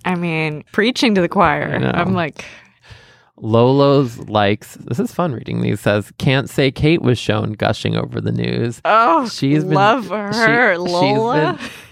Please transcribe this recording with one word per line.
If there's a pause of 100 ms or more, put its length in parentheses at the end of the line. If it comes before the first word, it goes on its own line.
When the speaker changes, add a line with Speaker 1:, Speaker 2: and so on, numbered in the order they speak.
Speaker 1:
I
mean, (100)
preaching
to
the
choir.
Speaker 2:
I
know.
Speaker 1:
I'm
like (920)
Speaker 2:
Lolo's
likes,
this
is
fun
reading
these,
says,
"Can't
say
Kate
was
shown
gushing
over
the
news."
Speaker 1:
Oh,
Speaker 2:
She's
been,
Speaker 1:
love
Speaker 2:
she,
Speaker 1:
her,
Speaker 2:
she's
Speaker 1:
Lola. (320)